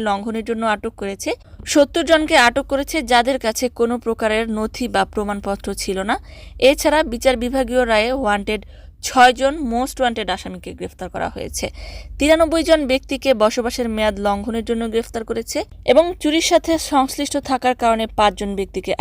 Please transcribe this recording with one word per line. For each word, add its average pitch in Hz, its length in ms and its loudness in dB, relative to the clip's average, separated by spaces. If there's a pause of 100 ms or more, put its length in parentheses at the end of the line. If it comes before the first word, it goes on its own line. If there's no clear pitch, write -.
লঙ্ঘনের 214 420 -4
জন্য 226 140 -4 (120)
আটক 226 260 -8
করেছে, 196 280 -6 (360)
সত্তর 302 400 4
জনকে 311 300 6 (120)
আটক 269 240 0
করেছে 277 320 -2
যাদের 240 360 2
কাছে 226 300 -4
কোনো 233 260 -2 (100)
প্রকারের 226 400 -2 (120)
নথি 220 300 -4
বা 196 180 0
প্রমাণপত্র 202 680 -6
ছিল 196 300 -6
না। 226 120 -2 (540)
এছাড়া 294 340 2
বিচার 254 400 0
বিভাগীয় 254 420 0
রায়ে 226 280 2
ওয়ান্টেড 208 500 -2 (400)
ছয়জন 254 500 4 (180)
মোস্ট 247 280 -4
ওয়ান্টেড 226 300 -2
আসামিকে 185 440 -8
গ্রেফতার 180 360 -12
করা 170 200 -6
হয়েছে। - 360 -10 (500)
তিরানব্বই 320 480 4
জন 320 240 4
ব্যক্তিকে 269 460 -2
বসবাসের 233 560 0
মেয়াদ 214 300 0
লঙ্ঘনের 202 500 -4
জন্য 233 140 -2 (100)
গ্রেফতার 226 360 -4
করেছে 226 300 -6 (260)
এবং 269 180 6 (160)
চুরির 311 320 0
সাথে 320 200 4 (200)
সংশ্লিষ্ট 277 440 0 (140)
থাকার 254 260 0
কারণে 226 300 0 (120)
পাঁচজন 202 380 2
ব্যক্তিকে 190 460 -4